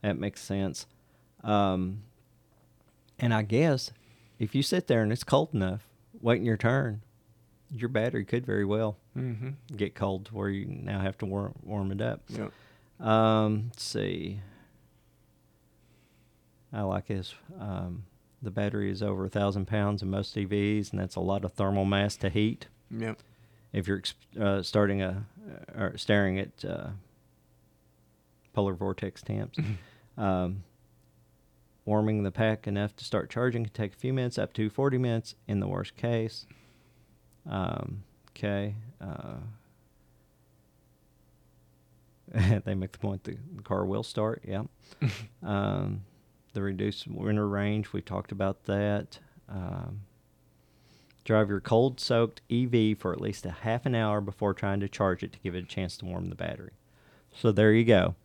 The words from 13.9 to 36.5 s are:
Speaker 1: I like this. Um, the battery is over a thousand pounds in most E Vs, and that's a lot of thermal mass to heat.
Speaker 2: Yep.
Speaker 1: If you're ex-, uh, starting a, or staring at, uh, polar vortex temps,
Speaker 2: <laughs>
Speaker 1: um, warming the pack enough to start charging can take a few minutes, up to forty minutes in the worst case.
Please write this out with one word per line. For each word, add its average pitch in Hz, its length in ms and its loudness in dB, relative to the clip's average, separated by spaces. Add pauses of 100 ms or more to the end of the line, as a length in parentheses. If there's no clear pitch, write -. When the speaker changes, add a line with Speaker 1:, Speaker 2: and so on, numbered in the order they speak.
Speaker 1:
I 107 100 -4
like 95 240 0
this. 98 280 -6 (260)
Um, 92 440 -6 (380)
the 113 80 -6
battery 101 400 -2
is 98 120 -4
over 98 240 -2
a - 40 -4
thousand 101 360 2
pounds 104 360 0
in 95 80 -2
most 98 260 -2
E 104 80 0
Vs, 101 460 2
and 101 100 -4
that's 95 140 -4
a 92 60 -4
lot 98 240 0
of 92 80 -2
thermal 98 320 2
mass 98 320 2
to 98 120 0
heat. 107 380 0 (240)
Speaker 2:
Yep. 113 300 -6 (520)
Speaker 1:
If 92 140 0
you're 98 120 2
ex-, - 160 -6 (240)
uh, 98 240 2
starting 101 400 2
a, 95 220 -2 (540)
or 101 180 -2
staring 101 440 4
at, - 240 -10
uh, 87 240 -6 (1600)
polar 98 220 0
vortex 95 480 -6
temps, 104 360 -6 (300)
Speaker 2:
<laughs> - 300 -20
Speaker 1:
um, 95 460 0 (1200)
warming 107 400 2
the 95 80 -2
pack 110 340 0
enough 101 300 -2
to - 80 -14
start - 260 -2
charging 117 340 0
can 104 80 -8
take 101 200 -4
a - 40 -20
few 127 160 -2
minutes, 123 260 -2
up 104 160 -2
to 107 140 0
forty 135 300 2
minutes 117 380 -2 (100)
in 104 140 2
the 98 80 -2
worst 95 280 -6
case. 117 500 -2 (1000)